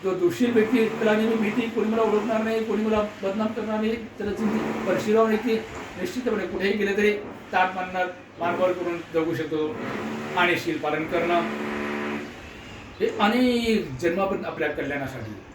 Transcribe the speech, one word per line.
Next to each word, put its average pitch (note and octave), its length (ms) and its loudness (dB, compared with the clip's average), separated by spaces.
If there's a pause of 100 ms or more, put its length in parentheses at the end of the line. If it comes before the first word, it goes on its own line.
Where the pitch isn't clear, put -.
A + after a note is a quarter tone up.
जो F#3 100 2
दुशील F3 380 4
व्यक्ती, A3+ 360 4
त्याला G#3+ 240 2
नेहमी A3 220 4
भीती, G#3+ 260 0
कोणी A3+ 280 0
मला A3 140 2
ओळखणार A3 400 2
नाही, A3 220 0
कोणी G#3+ 180 0
मला G#3+ 200 2 (200)
बदनाम G#3 240 0
करणार G#3+ 340 -2
नाही, A3+ 160 0
त्याला G#3 360 -6
चिंता, A3 560 -2
पण F3+ 160 2
शिरावून A3 260 4
येते, A3 240 2 (460)
निश्चितपणे A3 460 -2
कुठेही G3 300 0
गेले G3+ 200 0
तरी G#3 160 4 (400)
ताट F#3 240 2
मानणार, F#3 300 -2 (340)
मानवर F3 320 2
करून E3+ 260 -2 (160)
जगू D#3+ 200 2
शकतो. D#3 420 -2 (600)
आणि F3 200 4
शील D#3 220 -2
पालन D3+ 260 -2
करणं E3+ 360 2 (1600)
हे - 200 0
अनेक A3+ 720 4 (100)
जन्मापर्यंत F3+ 440 0
आपल्या D#3+ 240 -2
कल्याणासाठी. C3+ 640 -4 (220)